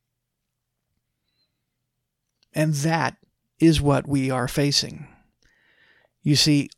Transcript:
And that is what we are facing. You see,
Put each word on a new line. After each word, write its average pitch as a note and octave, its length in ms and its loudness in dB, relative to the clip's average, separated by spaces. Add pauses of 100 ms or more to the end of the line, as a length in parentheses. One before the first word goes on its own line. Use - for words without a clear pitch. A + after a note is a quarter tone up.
(2500)
And D#3 220 -2
that D3 420 -4 (420)
is D#3+ 220 4
what C#3+ 260 0
we C3+ 240 -2
are B2+ 160 -2
facing. C#3+ 600 -4 (1120)
You D3 160 2
see, D3 400 2